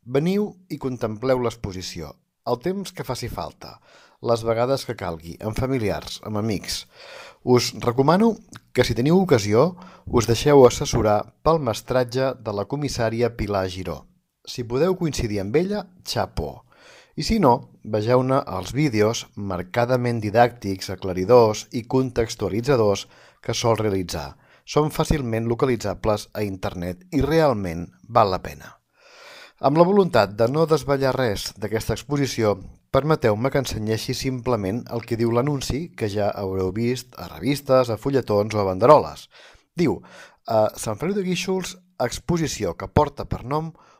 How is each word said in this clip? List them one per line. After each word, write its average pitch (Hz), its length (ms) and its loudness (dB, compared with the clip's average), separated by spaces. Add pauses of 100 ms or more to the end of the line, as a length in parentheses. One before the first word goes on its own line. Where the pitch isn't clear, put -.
Veniu 175 460 0 (260)
i 143 80 -8
contempleu 127 640 -2
l'exposició, 90 680 -8 (340)
el 120 160 0
temps 185 320 -6
que 135 80 -10
faci 120 240 -8
falta, 76 460 -12 (500)
les 117 240 0
vegades 123 400 0
que 117 80 -8
calgui, 82 480 -10
amb 110 160 -4
familiars, 120 640 -4
amb 107 160 -6
amics. - 460 -4 (580)
Us 123 300 4 (100)
recomano 151 480 2 (400)
que, 123 160 2
si 120 80 -4
teniu 156 240 4
ocasió, 131 560 4 (300)
us 120 180 2
deixeu 131 400 6
assessorar 110 720 2 (100)
pel 160 160 4
mestratge 127 800 -2
de 107 160 -6
la 101 80 -2
comissària 120 720 -2
Pilar 98 320 -2
Giró. 90 380 -10 (420)
Si 123 160 -8
podeu 147 320 0
coincidir 120 480 -2
amb 120 160 0
ella, 196 240 -4 (160)
xapó. - 640 -6 (560)
I - 60 -4
si 226 160 2
no, 127 320 2 (100)
vegeu-ne 127 540 2 (100)
els 92 240 -8
vídeos 117 600 0
marcadament 117 880 -2
didàctics, 107 720 0
aclaridors 101 720 4 (100)
i 113 80 -6
contextualitzadors 113 1200 0 (360)
que 117 80 -4
sol 113 240 0
realitzar. 92 600 -4 (260)
Són 151 300 0
fàcilment 117 560 0
localitzables 110 840 -2
a 107 140 -6
internet 90 560 -6 (100)
i 143 80 0
realment 113 680 0 (200)
val 110 240 4
la 90 80 0
pena. - 300 -14 (880)
Amb 143 160 2
la 170 80 8
voluntat 175 540 4
de 113 100 4
no 156 220 0
desvetllar 135 480 2
res 110 320 -2 (100)
d'aquesta 110 380 -4
exposició, 120 560 0 (400)
permeteu-me 131 580 2
que 143 80 0
ensenyeixi 110 560 -4
simplement 120 640 -2 (140)
el 117 100 -8
que 117 160 -4
diu 117 140 0
l'anunci, 139 580 -2
que 110 160 -4
ja 101 220 -2
haureu 95 420 -2
vist 120 460 -4
a 90 160 -12
revistes, 127 560 0
a 104 100 -2
fulletons 110 540 0
o 107 80 2
a 95 80 0
banderoles. 95 580 4 (480)
Diu: 143 240 0 (460)
"A 107 320 2
Sant 107 180 -6
Feliu 196 220 -4
de 185 80 -2
Guíxols, 180 500 -4 (240)
exposició 123 800 -2
que 95 100 -8
porta 143 400 0
per - 160 -10
nom 156 300 -6 (260)